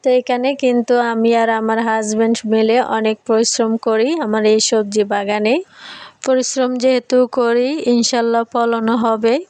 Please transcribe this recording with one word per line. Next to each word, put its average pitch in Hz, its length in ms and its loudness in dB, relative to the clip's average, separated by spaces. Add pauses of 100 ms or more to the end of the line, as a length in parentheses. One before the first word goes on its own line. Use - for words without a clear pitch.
তো - 60 -2 (120)
এখানে 247 300 -2 (140)
কিন্তু 240 300 0 (180)
আমি 226 180 0 (120)
আর 226 80 0 (100)
আমার 220 200 0 (100)
হাজব্যান্ড 220 480 0 (160)
মিলে 220 240 2 (200)
অনেক 220 200 -2 (120)
পরিশ্রম 226 420 0 (160)
করি 226 220 0 (160)
আমার 214 180 -2 (100)
এই 220 60 2 (100)
সবজি 208 340 0 (100)
বাগানে। 208 420 0 (720)
পরিশ্রম 254 460 0 (120)
যেহেতু 254 340 2 (220)
করি, 240 300 2 (240)
ইনশাল্লাহ 233 500 0 (100)
ফলনও 233 420 0 (100)
হবে। 226 300 2 (140)